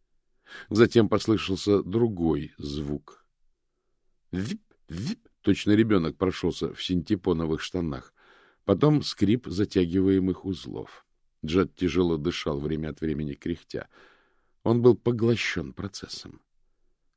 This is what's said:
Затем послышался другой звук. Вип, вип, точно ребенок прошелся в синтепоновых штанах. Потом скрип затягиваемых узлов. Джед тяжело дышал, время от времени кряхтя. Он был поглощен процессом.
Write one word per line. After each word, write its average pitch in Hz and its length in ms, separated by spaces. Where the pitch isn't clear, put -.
Затем 110 400
послышался 101 760
другой 85 760
звук. 73 680
Вип, 110 300
вип, 110 400
точно 101 300
ребенок 104 440
прошелся 87 580
в - 80
синтепоновых 82 760
штанах. 80 540
Потом 143 400
скрип - 440
затягиваемых 92 1000
узлов. 69 600
Джед 82 300
тяжело 85 400
дышал, 76 460
время 76 300
от - 100
времени 76 320
кряхтя. - 560
Он 117 180
был 120 140
поглощен 110 760
процессом. - 680